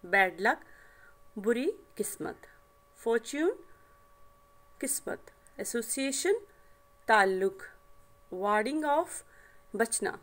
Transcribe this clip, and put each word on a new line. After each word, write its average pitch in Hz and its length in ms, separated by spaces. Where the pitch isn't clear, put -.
Bad 185 320
luck, 254 140
बुरी 240 340
किस्मत। - 400
Fortune, 285 460
किस्मत। - 460
Association, 269 720
ताल्लुक। 190 540
Warding 214 500
off, 302 240
बचना। 202 460